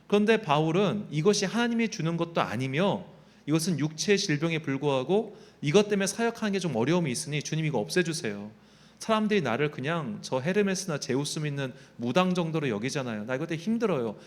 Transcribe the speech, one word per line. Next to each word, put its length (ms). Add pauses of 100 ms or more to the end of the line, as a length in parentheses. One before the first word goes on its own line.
그런데 340
바울은 720
이것이 340
하나님이 440
주는 280
것도 240
아니며 640 (420)
이것은 320
육체의 400
질병에 400
불구하고 800 (260)
이것 260
때문에 180
사역하는 460
게 60
좀 160
어려움이 360
있으니 320
"주님, 220
이거 140
없애주세요. 720 (480)
사람들이 420
나를 300
그냥 500
저 200
헤르메스나 580
제우스 400
믿는 340 (240)
무당 380
정도로 340
여기잖아요. 560
나 120
이것 100
때문에 180
힘들어요." 520 (100)